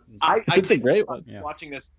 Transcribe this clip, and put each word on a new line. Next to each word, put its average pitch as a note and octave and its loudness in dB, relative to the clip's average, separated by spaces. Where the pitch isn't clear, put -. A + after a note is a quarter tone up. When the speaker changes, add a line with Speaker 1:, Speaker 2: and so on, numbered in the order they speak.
Speaker 1:
I, F#3+ 2
I F3 2
Speaker 2:
It's F#3+ 2
a F3+ 4
great D3 2
one. - -10
Speaker 3:
Yeah. G#2 -16
Speaker 1:
watching D3+ -14
this, C#3 -14